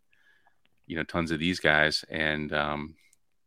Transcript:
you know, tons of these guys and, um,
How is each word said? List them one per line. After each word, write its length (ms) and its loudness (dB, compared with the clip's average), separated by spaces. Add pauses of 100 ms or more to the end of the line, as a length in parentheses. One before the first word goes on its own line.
(840)
you 100 -10
know, 80 -2
tons 280 -2
of 80 0
these 200 0
guys 500 4
and, 440 -2
um, 420 -2 (520)